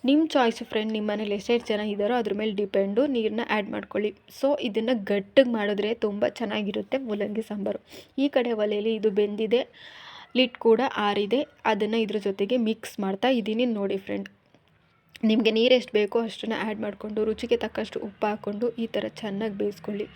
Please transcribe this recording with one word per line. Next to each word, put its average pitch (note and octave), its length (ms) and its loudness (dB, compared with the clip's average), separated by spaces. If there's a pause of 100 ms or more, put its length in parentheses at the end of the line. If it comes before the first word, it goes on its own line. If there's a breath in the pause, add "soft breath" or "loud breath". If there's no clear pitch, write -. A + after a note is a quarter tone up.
ನಿಮ್ಮ D4+ 220 6
ಚಾಯ್ಸ್, A#3+ 360 2
ಫ್ರೆಂಡ್, A3 300 -4
ನಿಮ್ಮ G#3+ 180 -2
ಮನೇಲಿ G#3 240 -2
ಎಷ್ಟೆಷ್ಟು A#3 340 0
ಜನ G#3 120 0
ಇದ್ದಾರೋ G#3 340 0
ಅದ್ರ G#3+ 200 0
ಮೇಲೆ G#3+ 180 -2
ಡಿಪೆಂಡು, G3+ 540 0
ನೀರನ್ನ A3+ 340 0 (100)
ಆ್ಯಡ್ G#3 200 0
ಮಾಡ್ಕೊಳ್ಳಿ. G#3 440 -4 (260)
So, C#4 200 2
ಇದನ್ನು A3 440 0
ಗಟ್ಟಿಗೆ G3+ 480 4
ಮಾಡಿದ್ರೆ G#3 420 0
ತುಂಬ G#3 340 -2
ಚೆನ್ನಾಗಿರುತ್ತೆ G#3 720 -4
ಮೂಲಂಗಿ G#3 440 -4
ಸಾಂಬಾರು. G#3 360 -6 (400 loud breath)
ಈ C#4 100 2
ಕಡೆ A#3+ 240 2
ಒಲೆಯಲ್ಲಿ G#3 420 0
ಇದು G#3+ 160 2
ಬೆಂದಿದೆ, G#3 560 2 (720 loud breath)
ಲಿಡ್ B3 220 4
ಕೂಡ A3+ 220 6 (160)
ಆರಿದೆ, G#3 500 2 (180)
ಅದನ್ನು G#3+ 320 2
ಇದ್ರ G#3+ 200 0
ಜೊತೆಗೆ G3+ 400 0
ಮಿಕ್ಸ್ A3 440 -2
ಮಾಡ್ತಾ G3 280 0
ಇದ್ದೀನಿ A3+ 380 2
ನೋಡಿ, G3+ 300 0
ಫ್ರೆಂಡ್. G3 320 -6 (960)
ನಿಮಗೆ A3 260 6
ನೀರು A#3 240 4
ಎಷ್ಟು - 180 -6
ಬೇಕೋ G#3 280 2
ಅಷ್ಟನ್ನು A3 460 -4
ಆ್ಯಡ್ G#3+ 140 -6
ಮಾಡಿಕೊಂಡು, G#3+ 440 -6
ರುಚಿಗೆ A3+ 320 0
ತಕ್ಕಷ್ಟು - 440 -4
ಉಪ್ಪು G#3+ 260 -4
ಹಾಕ್ಕೊಂಡು G#3+ 440 -2
ಈ A3+ 160 -4
ಥರ G#3+ 220 -2
ಚೆನ್ನಾಗಿ G#3 460 -6
ಬೇಯಿಸ್ಕೊಳ್ಳಿ. G#3 500 -4 (120)